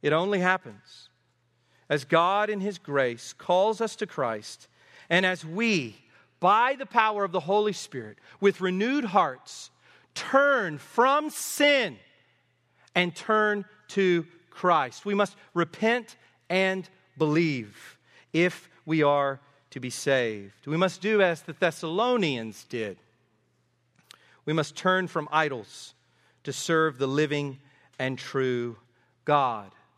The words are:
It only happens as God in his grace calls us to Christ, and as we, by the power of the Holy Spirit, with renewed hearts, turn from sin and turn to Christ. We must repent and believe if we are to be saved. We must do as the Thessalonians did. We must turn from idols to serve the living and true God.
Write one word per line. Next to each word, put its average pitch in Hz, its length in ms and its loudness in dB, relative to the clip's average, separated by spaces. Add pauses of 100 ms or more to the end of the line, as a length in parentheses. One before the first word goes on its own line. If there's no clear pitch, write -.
It 147 120 0
only 185 260 0
happens 180 680 -4 (800)
as 147 180 0
God 190 420 2
in 208 120 -6
his 190 180 -6
grace 131 560 -2
calls 196 480 0
us 220 140 -6
to 214 100 -6
Christ, 113 600 -8 (420)
and 180 160 4
as 185 180 -4
we, 165 520 -2 (440)
by 226 380 4
the 262 80 -10
power 214 360 2
of 185 100 -2
the 185 80 0
Holy 202 340 0
Spirit, 110 440 -14 (220)
with 190 220 2
renewed 214 420 -2
hearts, 170 680 -2 (440)
turn 262 640 2
from 277 500 2
sin 262 680 0 (960)
and 175 200 0
turn 208 520 0 (220)
to 175 380 2 (220)
Christ. 151 560 0
We 202 100 -4
must 196 220 0 (160)
repent 220 640 -2 (320)
and 190 400 0 (300)
believe 147 800 -2 (340)
if 175 380 0 (140)
we 156 180 0
are 143 380 2 (300)
to 139 100 -12
be 123 100 -8
saved. 113 760 -2
We 147 100 -4
must 180 240 0
do 208 220 2
as 170 200 0
the - 120 -16
Thessalonians 165 1080 -2
did. 107 340 -8 (1500)
We 151 80 -4
must 156 240 -2
turn 185 300 0
from 151 240 -6
idols 147 640 -4 (500)
to 139 80 -6
serve 160 460 0
the 135 80 0
living 143 520 -2 (400)
and 131 200 -4
true 123 580 -4 (480)
God. 120 460 0 (280)